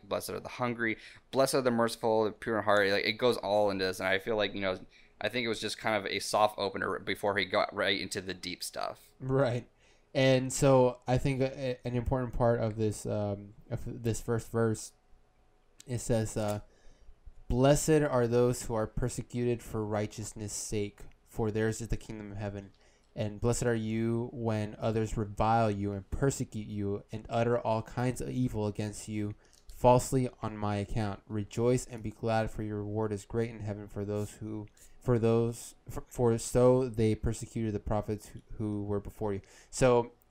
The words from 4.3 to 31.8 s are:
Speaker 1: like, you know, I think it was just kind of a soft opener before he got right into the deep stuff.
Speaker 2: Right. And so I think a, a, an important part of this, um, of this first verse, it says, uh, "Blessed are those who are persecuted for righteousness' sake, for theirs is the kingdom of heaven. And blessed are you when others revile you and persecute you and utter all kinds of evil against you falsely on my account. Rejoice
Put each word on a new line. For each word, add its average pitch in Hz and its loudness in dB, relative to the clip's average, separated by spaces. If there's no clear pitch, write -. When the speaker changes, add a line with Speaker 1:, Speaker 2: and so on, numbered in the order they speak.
Speaker 1:
like, 104 0
you 101 -6
know, 95 -2
I 107 -2
think 123 -4
it 113 -2
was 107 -2
just 107 -6
kind 110 0
of 98 -2
a 95 -2
soft 107 2
opener 95 -2
before 101 -2
he 95 2
got 95 2
right 98 2
into 98 -6
the 92 -6
deep 90 -10
stuff. - -8
Speaker 2:
Right. 131 0
And 131 4
so 131 6
I 123 4
think 135 2
a, 131 -2
a, 123 -4
an 123 -2
important 123 -2
part 120 4
of 110 -2
this, 110 -2
um, 101 -4
of 113 -6
this 117 -4
first 113 -4
verse, 113 0
it 120 -6
says, 110 -2
uh, 104 -2
"Blessed 143 4
are 131 2
those 123 2
who 120 -6
are 110 0
persecuted 120 -4
for 110 -6
righteousness' 107 -6
sake, - -6
for 110 -4
theirs 110 0
is 113 -8
the 110 -2
kingdom 107 -10
of 101 -8
heaven. 101 -8
And 104 -6
blessed 117 2
are 120 2
you 113 0
when 110 -2
others 110 0
revile 110 2
you 101 -2
and 98 -8
persecute 123 -2
you 101 -4
and 107 -8
utter 120 2
all 110 0
kinds 123 -4
of 131 -8
evil 120 -2
against 104 -6
you 104 -4
falsely 123 4
on 110 -6
my 104 -2
account. 101 -2
Rejoice 117 0